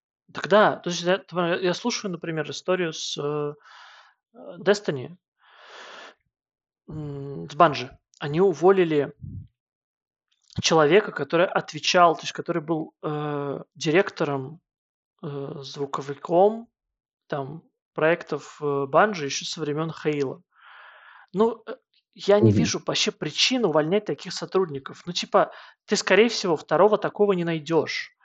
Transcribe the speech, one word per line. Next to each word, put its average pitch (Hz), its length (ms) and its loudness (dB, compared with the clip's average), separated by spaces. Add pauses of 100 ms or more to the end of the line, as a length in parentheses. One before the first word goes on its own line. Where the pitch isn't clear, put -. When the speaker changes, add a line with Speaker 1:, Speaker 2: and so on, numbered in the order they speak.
(340)
Speaker 1:
так - 160 -10
да, 185 280 6
то - 120 -8
есть 175 140 -6
я, 180 160 2
тв-, 175 440 -2
я 175 100 2
слушаю, 220 380 -6
например, 160 400 -6
историю 180 420 -4
с, - 240 -8
э, 147 360 -4 (800)
э, 240 260 -18
Destiny, 170 560 -2 (1700)
м, 143 600 -12
с 147 60 -18
Bungie. 143 340 4 (300)
Они 151 220 0
уволили 170 720 4 (1500)
человека, 165 500 4
который 165 360 0
отвечал, 170 680 2
то - 80 -12
есть 151 100 -10
который 170 280 -4
был, 156 320 -4 (100)
э, 147 560 -6 (160)
директором, 151 840 -2 (640)
э, 143 300 -10 (100)
звуковиком, 147 1040 0 (600)
там, 143 360 -8 (300)
проектов, 156 680 -2
э, 151 40 -4
Bungie 147 600 2
еще 139 200 -6
со - 160 -10
времен 156 300 -4 (120)
Halo. 143 380 -4 (920)
Ну, 226 340 0
э, 226 80 -12 (400)
я 196 240 4
не 110 120 6
Speaker 2:
Мгм. 98 80 2
Speaker 1:
вижу 165 260 0
вообще 160 260 -2
причин 226 540 0
увольнять 160 400 2
таких 175 280 -8
сотрудников. 151 720 -4
Ну, 175 80 -8
типа, 175 380 2 (340)
ты, 214 100 -2
скорее 202 340 4
всего, 180 280 -2
второго 190 400 2
такого 202 360 0
не 175 120 -2
найдешь. 160 640 -2 (140)